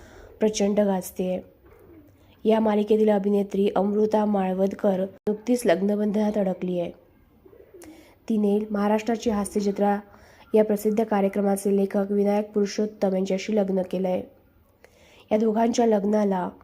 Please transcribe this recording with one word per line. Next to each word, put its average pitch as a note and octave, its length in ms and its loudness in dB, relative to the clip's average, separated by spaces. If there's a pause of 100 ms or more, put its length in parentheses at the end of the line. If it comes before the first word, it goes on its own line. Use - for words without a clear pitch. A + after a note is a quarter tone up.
(400)
प्रचंड G#3 400 0
गाजतेय. F#3 600 -2 (1080)
या A3+ 140 4
मालिकेतील G#3+ 500 2
अभिनेत्री G3+ 680 0
अमृता G#3+ 500 0
माळवदकर G3 720 0
नुकतीच G#3+ 680 -4
लग्नबंधनात G#3 720 0
अडकली F3+ 420 -2
आहे. E3+ 120 -6 (1400)
तिने G#3 300 2 (120)
महाराष्ट्राची G#3+ 580 -2
हास्यजत्रा G3+ 680 0 (540)
या G#3+ 120 6
प्रसिद्ध G#3+ 380 0
कार्यक्रमाचे G3+ 760 0
लेखक G3 340 0
विनायक G3+ 400 0
पुरुषोत्तम G#3 600 -2
यांच्याशी F#3+ 420 -2
लग्न F#3+ 260 0 (100)
केलंय. F#3 300 -2 (1120)
या G#3+ 60 2
दोघांच्या A3+ 480 2
लग्नाला G#3 640 2 (140)